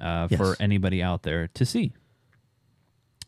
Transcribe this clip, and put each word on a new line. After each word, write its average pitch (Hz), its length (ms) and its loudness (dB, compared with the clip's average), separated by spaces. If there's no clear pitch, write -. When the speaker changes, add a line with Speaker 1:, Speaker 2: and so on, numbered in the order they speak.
Speaker 1:
uh, 85 300 -2
Speaker 2:
Yes. 87 100 2
Speaker 1:
for 92 180 2
anybody 95 440 2
out 90 220 -2
there 80 240 -2
to - 180 -2
see. 220 260 -2